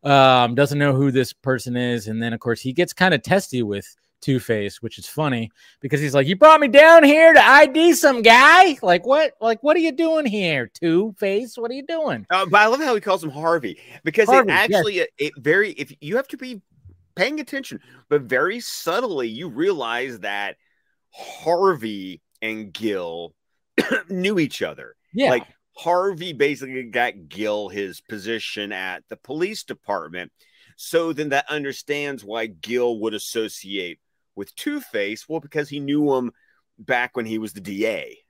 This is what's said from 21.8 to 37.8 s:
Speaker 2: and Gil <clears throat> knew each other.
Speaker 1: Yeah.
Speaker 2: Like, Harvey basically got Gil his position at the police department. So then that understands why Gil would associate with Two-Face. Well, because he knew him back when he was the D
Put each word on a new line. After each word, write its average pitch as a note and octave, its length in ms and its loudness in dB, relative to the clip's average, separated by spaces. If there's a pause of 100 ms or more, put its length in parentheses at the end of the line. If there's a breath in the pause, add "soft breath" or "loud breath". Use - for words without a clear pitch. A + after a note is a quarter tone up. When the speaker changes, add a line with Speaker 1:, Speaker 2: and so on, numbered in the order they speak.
Speaker 2:
and A2 320 -10
Gil E2+ 600 -8 (440)
<clears throat> - 320 -4
knew F#3 300 -4
each C#3+ 220 -6
other. D2 340 -12 (180)
Speaker 1:
Yeah. B3+ 160 -2
Speaker 2:
Like, B2+ 140 -2 (340)
Harvey F3+ 560 -4
basically C3 500 -4
got A2 440 -6
Gil G#2 420 -6
his G2 320 -10
position G#2 680 -10
at F#2 380 -10
the G#2+ 80 -16
police F3+ 460 -8
department. F2 680 -10 (460)
So E3 360 -4
then D3 160 -8
that C#3 200 -2
understands C#3+ 720 -8
why A2+ 240 -8
Gil A#2 520 -4
would G#2+ 140 -4
associate G2 840 -10 (360)
with G2+ 200 -14
Two-Face. A2+ 720 -8
Well, D#3+ 120 -8
because D3+ 300 -10
he D3 100 -12
knew C#3+ 340 -2
him B2 180 -4 (480)
back B2 360 -6
when A#2+ 100 -6
he A2 120 -8
was A2 160 -10
the G#2 80 -18
D G2 260 -6